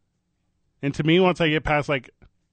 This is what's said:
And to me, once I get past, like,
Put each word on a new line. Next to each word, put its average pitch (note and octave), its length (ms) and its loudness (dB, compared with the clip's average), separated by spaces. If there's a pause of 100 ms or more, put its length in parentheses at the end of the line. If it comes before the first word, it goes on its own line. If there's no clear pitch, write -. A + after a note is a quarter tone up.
(840)
And C#3 120 -4
to D#3+ 100 -4
me, E3 160 4
once F3+ 200 2
I E3 80 2
get D3+ 160 -2
past, D3 240 -2
like, C#3 220 -4 (420)